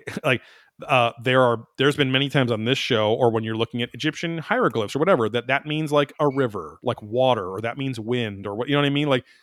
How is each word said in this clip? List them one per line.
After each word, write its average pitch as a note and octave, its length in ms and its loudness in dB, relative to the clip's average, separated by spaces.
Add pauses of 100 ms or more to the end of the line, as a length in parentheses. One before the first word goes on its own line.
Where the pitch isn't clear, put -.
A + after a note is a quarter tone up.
<laughs> - 200 -10
like, B2+ 160 2 (460)
uh, B2 240 4 (120)
there C3 200 4
are, A#2 160 4 (180)
there's C#3 180 4
been C3+ 160 0
many C3+ 160 2
times B2+ 240 2
on A2 140 -2
this C3+ 120 2
show, G#2+ 360 0
or B2 180 4
when A2+ 120 -2
you're A2 120 -4
looking A#2 280 -4
at A#2+ 100 -6
Egyptian D#3 460 -6
hieroglyphs C#3+ 560 -2
or C3+ 40 -2
whatever, D3 300 2
that A#2+ 180 -2
that C3+ 200 0
means, D3+ 240 -4
like, D3 280 2
a D3 80 2
river, G#2 540 -2
like, A#2+ 220 -4
water, A2+ 440 0
or F#2+ 140 -8
that A#2 160 -6
means C3+ 220 -6
wind, G#2+ 480 -4
or G2+ 80 -6
what, A#2+ 120 -4
you C#3+ 60 0
know C#3+ 80 4
what C#3+ 60 2
I - 20 0
mean? C#3+ 180 0
Like, C3 160 2 (200)